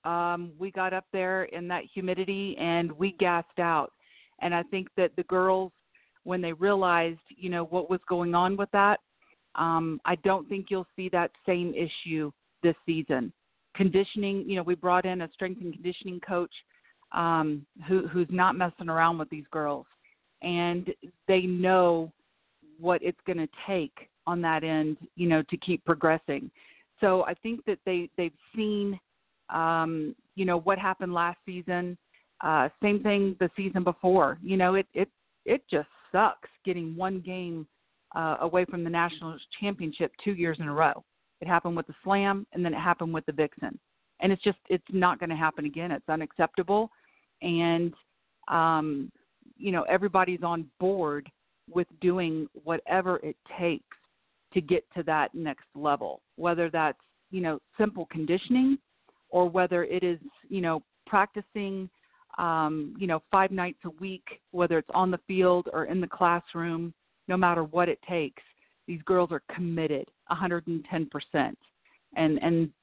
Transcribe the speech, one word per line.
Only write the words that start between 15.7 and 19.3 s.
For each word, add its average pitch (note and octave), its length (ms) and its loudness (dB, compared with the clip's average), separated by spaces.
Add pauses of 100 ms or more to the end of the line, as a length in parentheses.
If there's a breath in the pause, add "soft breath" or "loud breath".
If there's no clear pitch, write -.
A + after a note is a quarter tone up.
conditioning F3+ 480 -8
coach, F3 320 -4 (600 soft breath)
um, D#3 520 0 (220)
who, F#3 220 2
who's E3+ 220 0
not F3+ 260 4
messing F3 320 -2
around E3 300 2
with D#3 120 -6